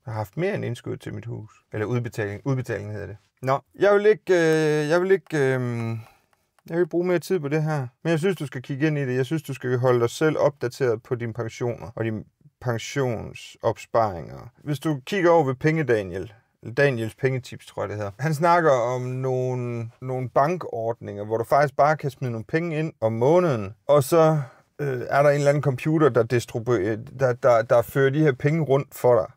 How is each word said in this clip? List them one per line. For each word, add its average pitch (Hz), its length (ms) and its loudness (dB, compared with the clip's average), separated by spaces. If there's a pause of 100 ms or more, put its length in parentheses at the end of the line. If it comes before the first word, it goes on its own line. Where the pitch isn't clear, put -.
Jeg 113 80 -10
har 110 40 -6
haft 107 180 -8
mere 190 180 -2
end 117 100 -6
indskud 117 320 -8
til - 180 -12
mit 104 100 -12
hus. 113 260 -12 (220)
Eller 107 140 -4
udbetaling. 110 580 -6
Udbetaling 117 480 -4
hedder 98 140 -10
det. 98 100 -14 (260)
Nå, 131 160 0 (200)
jeg 202 160 4
vil 202 120 2
ikke, 208 280 4
øh, 156 540 2
jeg 175 140 2
vil 190 80 0
ikke, 190 280 2
øh, 135 120 2 (1160)
jeg 165 80 -6
vil - 20 2
ikke 175 120 0
bruge 175 160 -2
mere 180 120 2
tid 185 220 -2
på 143 80 -6
det 156 140 0
her. 151 240 -2 (160)
Men - 80 -2
jeg 165 80 2
synes, 180 180 0
du 202 100 -8
skal 127 160 -12
kigge 139 240 -2
ind 151 120 0
i 143 80 -2
det. 127 100 -2
Jeg 131 100 0
synes, 156 160 -4
du 135 120 -10
skal 127 240 -2
holde 123 220 4
dig 117 100 2
selv - 280 0
opdateret 120 640 0
på - 120 -6
dine 117 180 -6
pensioner 113 600 -6
og 113 100 -4
dine 110 200 -4 (360)
pensionsopsparinger. 110 1900 -4 (140)
Hvis 143 140 -4
du 147 280 -4
kigger 180 240 2
over 170 140 4
ved 131 100 -2
Penge 156 300 0
Daniel, 95 480 -2 (400)
Daniels 120 420 0
Pengetips, 131 520 -6
tror - 160 -10
jeg, 101 60 -4
det 101 80 -8
hedder. 104 220 -6
Han 156 160 -2
snakker 170 360 4
om 123 300 2
nogle, 127 880 -4 (100)
nogle 131 280 -6
bankordninger, 113 960 -2
hvor 110 120 -2
du 113 80 -2
faktisk 143 320 2
bare 151 200 4
kan 147 140 -6
smide 127 220 -6
nogle 113 120 -8
penge 160 340 -4
ind 156 220 -4
om 113 120 0
måneden, 123 640 2 (140)
og 143 160 4
så, 160 360 4 (380)
øh, 131 300 -4
er 143 140 4
der 147 80 6
en 143 60 2
eller 143 120 2
anden 143 140 2
computer, 151 460 2
der 120 140 4
distribuerer, 113 760 -2 (220)
der, 127 140 2
der, 120 300 4
der 120 200 4
fører 135 280 2
de 143 100 0
her 156 120 4
penge 147 300 0
rundt 135 320 0
for 123 200 4
dig, 110 120 4 (100)